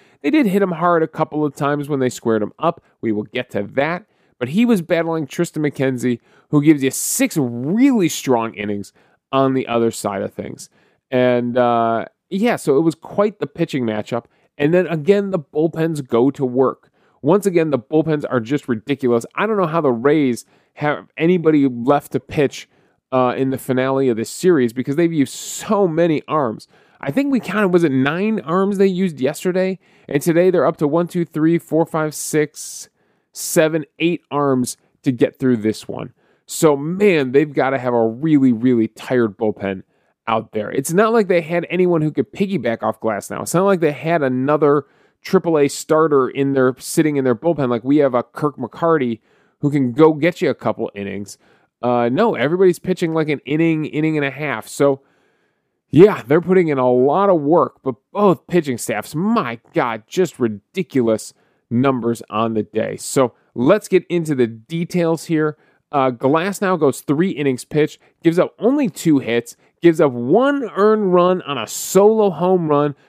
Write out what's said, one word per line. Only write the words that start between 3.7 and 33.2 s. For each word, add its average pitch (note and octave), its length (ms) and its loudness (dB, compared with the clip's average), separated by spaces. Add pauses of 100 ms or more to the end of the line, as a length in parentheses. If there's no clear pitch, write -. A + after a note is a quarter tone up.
that. D#3+ 320 -2 (340)
But B2 80 -4
he G#3 180 0
was A3 160 2
battling E3 460 -2
Tristan - 340 -6
McKenzie, C3 560 -2 (320)
who D3 100 2
gives D3 220 4
you C3 80 2
six - 460 -4
really E3 720 2
strong A#2 460 -2
innings G#2 380 -8 (380)
on C3+ 240 2
the C3 140 -2
other A#2 240 0
side G2+ 300 -6
of G#2 120 -8
things. - 340 -12 (440)
And, B2 440 2
uh, A#2 500 0 (220)
yeah, G3 280 -2
so C3+ 200 0
it C#3 40 4
was D#3+ 160 0
quite - 420 -4
the C#3+ 80 -6
pitching D#3 380 -4
matchup. A2 400 -4 (340)
And D3 160 2
then F3+ 120 2
again, F3+ 440 0
the F#3+ 80 -2
bullpens D#3+ 680 -2
go A#2+ 260 2
to C#3 120 -6
work. B2+ 460 -2 (300)
Once F#3+ 260 2
again, E3+ 240 0
the C3+ 80 0
bullpens D3+ 500 -2
are B2 120 0
just C3 280 -4
ridiculous. A#2+ 560 -2 (120)
I F#3+ 100 -2
don't A3 100 -2
know F#3 100 0
how D#3+ 140 -2
the C#3+ 120 2
Rays C3 520 0 (300)
have C#3+ 320 -4 (100)
anybody D#3 520 2
left B2+ 440 -2
to C3+ 80 -2
pitch, - 480 -4 (440)
uh, B2+ 240 2
in C3+ 140 -2
the C3 80 -6
finale C3+ 500 -2
of A#2 80 0
this A2 140 -6
series C#3+ 420 2
because C3 240 -6
they've E3+ 160 0
used C#3+ 220 -2
so - 520 -2
many E3 400 0
arms. B2+ 400 -4 (340)
I C#3 100 -8
think C#4+ 200 -2
we B3+ 100 0
counted, G3+ 280 -2
was F3 160 2
it D3 80 2
nine E3+ 480 0
arms F#3+ 380 -2
they G3 80 4
used F3+ 340 -2
yesterday? F3+ 580 -2 (300)
And D3 140 0
today F3 280 4
they're E3+ 160 6
up E3 120 0
to D3+ 100 2
one, E3+ 180 0
two, F3 180 -2
three, D#3+ 340 2
four, D#3+ 260 0
five, D#3 300 -4
six, - 760 -6 (440)